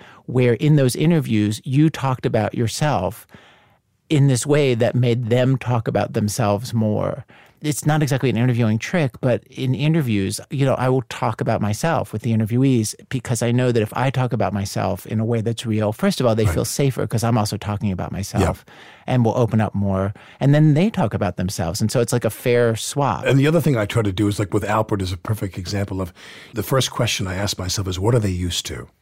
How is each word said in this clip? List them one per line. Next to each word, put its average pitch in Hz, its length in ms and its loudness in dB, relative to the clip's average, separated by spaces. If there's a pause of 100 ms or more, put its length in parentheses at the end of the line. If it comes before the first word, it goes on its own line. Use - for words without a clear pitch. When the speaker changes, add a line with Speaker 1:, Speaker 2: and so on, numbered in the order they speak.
(260)
Speaker 1:
where 123 280 2
in 151 220 4
those 131 200 4
interviews, 123 680 2
you 147 280 4
talked 131 340 -4
about 110 300 0
yourself 117 720 -2 (840)
in 143 180 4
this 127 180 2
way 143 280 4
that 117 220 2
made 120 340 2
them 127 280 2
talk 120 300 -2
about - 260 -2
themselves 104 600 0
more. 104 520 -2 (340)
It's 147 280 -4
not 151 160 2
exactly 135 260 0
an 107 80 0
interviewing 117 400 2
trick, 147 420 -2
but 120 300 0
in 127 240 -4
interviews, 117 680 0 (120)
you 135 120 -2
know, 131 120 2
I 127 140 0
will 131 200 2
talk - 320 -4
about 113 180 0
myself 107 540 -2
with 110 80 -6
the 117 100 -2
interviewees 113 600 2 (160)
because 120 320 -4
I 120 100 0
know 123 200 2
that 113 100 2
if 107 160 -2
I 131 140 0
talk 127 200 -2
about 101 220 0
myself 98 540 -4
in 110 120 -2
a 110 60 0
way 117 160 0
that's 113 240 -4
real, 107 260 0
first - 300 -2
of 127 60 2
all, 110 80 4
they 110 100 2
Speaker 2:
Right. 95 80 2
Speaker 1:
feel 120 120 -2
safer 131 420 -2
'cause 110 160 -2
I'm 117 120 2
also 104 220 0
talking 104 340 -4
about 85 200 -6
myself 92 560 -2
Speaker 2:
Yeah. - 60 -20 (340)
Speaker 1:
and 127 180 2
will 110 100 2
open 113 240 2
up 107 140 0
more. 98 400 -2 (260)
And 139 140 4
then 151 220 6
they 190 160 2
talk - 240 -2
about 95 220 -2
themselves. 92 440 -4
And 107 100 0
so 131 80 0
it's 120 140 0
like 117 120 0
a 110 40 2
fair 120 460 2
swap. 123 500 -2
Speaker 2:
And 131 140 4
the 139 80 4
other 165 120 4
thing 147 160 2
I 110 120 0
try 117 160 0
to 104 100 0
do 101 140 2
is, 101 100 0
like, 104 160 -4
with 110 100 0
Alpert 107 380 0
is 90 100 -4
a 95 60 -6
perfect 104 400 -4
example 98 420 -4
of 92 140 -6 (400)
the 107 100 -4
first 131 280 0
question 110 340 -2
I 90 100 -6
ask 98 220 -4
myself 92 300 -4
is, 90 120 -4
"What 107 140 2
are 123 60 4
they 104 100 0
used 90 380 -4
to?" 62 200 -10 (140)